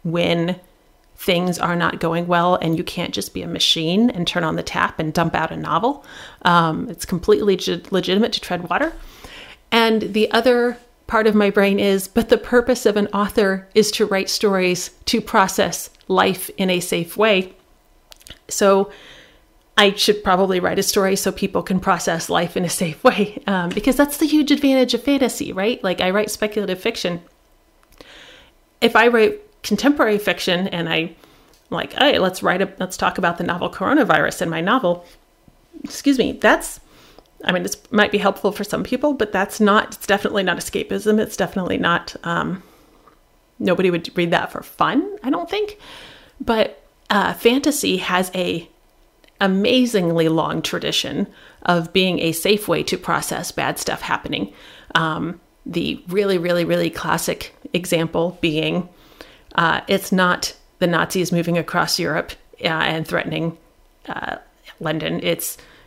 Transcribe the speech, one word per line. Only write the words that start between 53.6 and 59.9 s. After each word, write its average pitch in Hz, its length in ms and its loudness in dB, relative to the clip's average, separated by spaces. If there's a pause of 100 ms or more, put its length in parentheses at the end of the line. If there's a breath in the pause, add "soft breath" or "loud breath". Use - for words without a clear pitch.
stuff - 220 -4
happening. - 520 -6 (420 loud breath)
Um, 165 440 -2 (260)
the - 420 -4
really, 196 300 0
really, 175 280 0
really 170 240 0
classic - 640 -4 (180)
example 170 680 -2
being, 160 480 -2 (640 loud breath)
uh, 165 320 2
it's 190 240 0